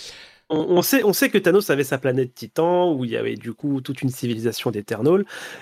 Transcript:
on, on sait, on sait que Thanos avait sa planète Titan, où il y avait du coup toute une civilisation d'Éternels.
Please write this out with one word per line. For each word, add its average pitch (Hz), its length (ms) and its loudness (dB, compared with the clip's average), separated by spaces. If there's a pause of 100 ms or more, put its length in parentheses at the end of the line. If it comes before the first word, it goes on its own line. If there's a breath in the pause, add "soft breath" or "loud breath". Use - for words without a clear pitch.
(500 loud breath)
on, 160 80 -2
on 175 240 2
sait, 247 220 2
on 202 100 4
sait 262 160 2
que 220 80 4
Thanos 190 320 4
avait 143 140 2
sa 131 160 -4
planète 131 340 0
Titan, 175 580 0
où 131 140 -2
il 117 60 -4
y 113 60 -2
avait 113 180 -4
du 113 180 -10
coup 139 280 -4
toute 135 200 -8
une 135 80 0
civilisation 120 640 -4
d'Éternels. 117 540 0 (360 loud breath)